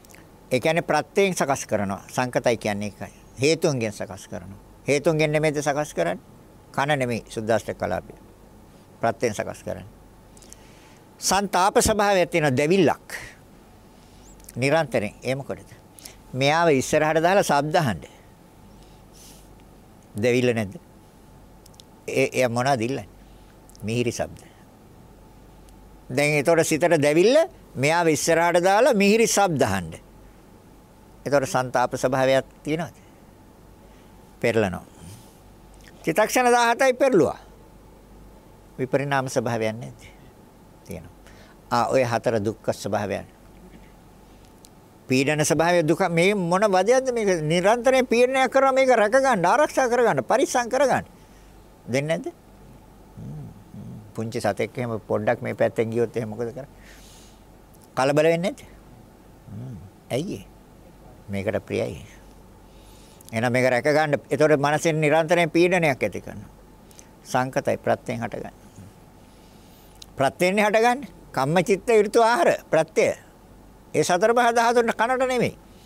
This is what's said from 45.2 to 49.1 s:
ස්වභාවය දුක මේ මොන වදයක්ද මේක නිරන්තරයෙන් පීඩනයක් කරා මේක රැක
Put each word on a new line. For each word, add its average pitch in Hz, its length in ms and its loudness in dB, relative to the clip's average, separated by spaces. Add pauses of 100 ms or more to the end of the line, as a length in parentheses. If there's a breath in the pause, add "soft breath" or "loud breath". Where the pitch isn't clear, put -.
ස්වභාවය 165 400 2
දුක 156 260 0
මේ 175 260 2
මොන 180 280 -2
වදයක්ද 220 480 2
මේක 202 320 0
නිරන්තරයෙන් 226 640 2
පීඩනයක් 247 440 2
කරා 269 220 4
මේක 262 180 4
රැක 214 240 4